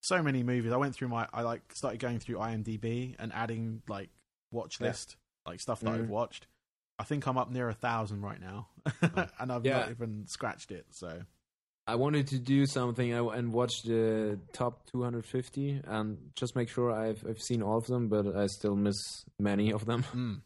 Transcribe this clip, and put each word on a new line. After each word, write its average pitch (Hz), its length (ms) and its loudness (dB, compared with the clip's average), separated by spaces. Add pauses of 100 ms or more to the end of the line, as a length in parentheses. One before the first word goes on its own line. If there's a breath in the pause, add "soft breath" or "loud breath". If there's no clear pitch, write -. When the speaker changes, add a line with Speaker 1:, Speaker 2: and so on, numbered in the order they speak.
Speaker 1:
so 175 220 2
many 135 180 4
movies. 120 300 2
I 123 60 4
went 139 180 0
through 127 140 -4
my, 117 220 -2
I, 117 120 -2
like, 117 180 -2 (140)
started 117 240 -4
going 120 200 -2
through 113 200 -6
I 113 140 -2
M 110 100 -2
D 110 140 -4
B 120 420 -4
and 113 140 -6
adding, 113 540 -4
like, 98 220 -8 (420)
watch - 280 -6
Speaker 2:
Yeah. 120 80 0
Speaker 1:
list, - 280 -4 (300)
like, 87 140 -10
stuff 113 220 -4
that 110 100 0
I've 113 100 0
Speaker 2:
Mm-hmm. 113 100 -2
Speaker 1:
watched. - 360 -4 (520)
I 110 40 -4
think 147 240 -2
I'm 127 100 2
up 123 140 0
near 123 180 0
a 110 40 -2
thousand 110 480 -2
right - 180 -8
now, 92 300 -12 (160)
<laughs> - 180 0
Speaker 2:
Oh. 170 240 2 (120)
Speaker 1:
and 127 120 -4
I've 120 140 -2
Speaker 2:
Yeah. 135 140 4
Speaker 1:
not 117 120 -2
even 110 360 -6
scratched - 440 -6
it, 87 200 -10
so. 85 320 -10 (600)
Speaker 2:
I 117 100 -2
wanted 143 320 4
to 139 120 0
do 139 260 6
something, 123 480 2
I, 117 60 2 (160)
and 120 160 0
watch 120 320 2
the 110 560 4 (140)
top 123 360 -2
two 123 140 0
hundred 120 220 -2
fifty 139 580 -2
and 107 500 -4
just - 220 -4
make 120 140 2
sure 120 240 2
I've, 110 340 0
I've 107 140 -4
seen 120 200 0
all 107 160 2
of 117 100 0
them, 123 200 2
but 101 300 4
I 101 100 4
still 101 300 0
miss 101 180 4 (420)
many 104 360 4
of 107 120 0
them. 117 180 2 (120)
Speaker 1:
Mm. 120 300 -2